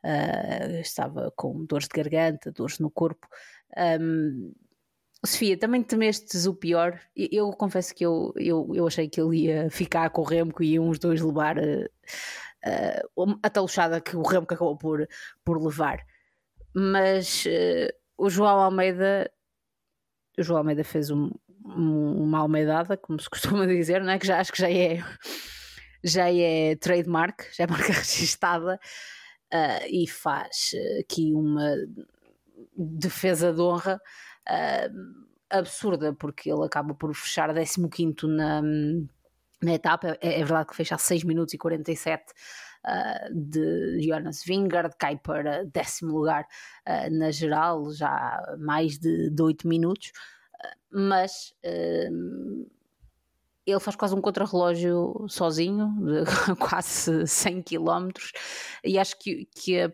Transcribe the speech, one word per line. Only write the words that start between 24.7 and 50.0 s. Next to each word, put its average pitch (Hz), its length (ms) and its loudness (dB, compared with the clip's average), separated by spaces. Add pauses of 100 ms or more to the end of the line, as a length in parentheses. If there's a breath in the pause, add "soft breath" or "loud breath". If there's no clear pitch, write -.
é, 170 300 2 (1000 loud breath)
já 175 280 4
é 160 440 4
trademark, 175 680 2 (120)
já 170 100 0
é 165 40 2
marca 165 240 0
<laughs> - 0 -
registada, 175 880 0 (720 loud breath)
eh, 156 380 0
e 170 180 2
faz, - 680 -4
eh, - 240 -2
aqui 160 340 0
uma 151 420 2 (1000)
defesa 170 760 0
de 165 80 -2
honra, 175 400 2 (500 loud breath)
eh, - 400 0 (600)
absurda, 175 640 0
porque 147 380 -8
ele 151 140 0
acaba 147 280 -2
por 151 200 -4
fechar 156 400 -2
décimo 165 360 0
quinto 160 380 -2
na, 151 340 2 (1000)
na 170 120 2
etapa. 165 480 0
É, 165 180 0
é 151 60 2
verdade 156 240 2
que - 60 -18
fecha 160 200 -2
a - 20 -8
seis 165 260 2
minutos 165 300 0
e 151 40 -10
quarenta 160 340 -2
e 156 60 0
sete, - 360 -4 (520 loud breath)
ah, - 440 -4
de 160 720 -2
Jonas 156 440 -2
Vingegaard, 175 520 0
cai 147 200 -2
para 151 480 -4
décimo 156 480 -6
lugar, 151 340 0 (380 loud breath)
ah, 156 240 -2
na 160 220 0
geral, 151 600 0
já 143 680 -4
mais 151 380 0
de, 165 320 0
de 151 120 0
oito 160 260 2
minutos, 165 440 0 (520 loud breath)